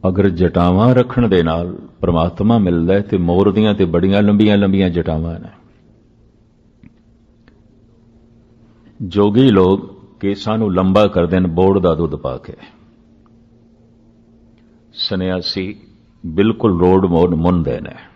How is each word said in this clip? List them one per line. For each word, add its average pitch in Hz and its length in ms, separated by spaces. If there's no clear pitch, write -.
ਅਗਰ 95 220
ਜਟਾਵਾਂ 90 640
ਰੱਖਣ 123 320
ਦੇ 90 160
ਨਾਲ 85 340
ਪ੍ਰਮਾਤਮਾ 87 560
ਮਿਲਦਾ 87 360
ਹੈ 101 80
ਤੇ 101 160
ਮੋਰ 90 340
ਦੀਆਂ 107 220
ਤੇ 98 120
ਬੜੀਆਂ 92 360
ਲੰਬੀਆਂ 104 360
ਲੰਬੀਆਂ 98 320
ਜਟਾਵਾਂ 82 500
ਨੇ। - 100
ਜੋਗੀ 104 480
ਲੋਕ 95 520
ਕੇਸਾਂ 101 380
ਨੂੰ 104 180
ਲੰਬਾ 95 320
ਕਰਦੇ 90 320
ਨੇ 92 80
ਬੋੜ 95 320
ਦਾ 87 160
ਦੁੱਧ 80 200
ਪਾ 65 220
ਕੇ। - 160
ਸੰਨਿਆਸੀ 92 880
ਬਿਲਕੁਲ 101 540
ਰੋਡ 92 260
ਮੋੜ 87 280
ਮੁੰਨਦੇ 82 480
ਨੇ। - 140